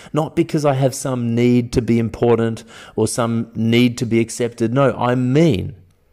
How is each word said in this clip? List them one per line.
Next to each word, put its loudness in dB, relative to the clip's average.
not -2
because -2
I 2
have 0
some -4
need 2
to 0
be 0
important 0
or 0
some -4
need 2
to -6
be 0
accepted. -4
No, 2
I -2
mean, 0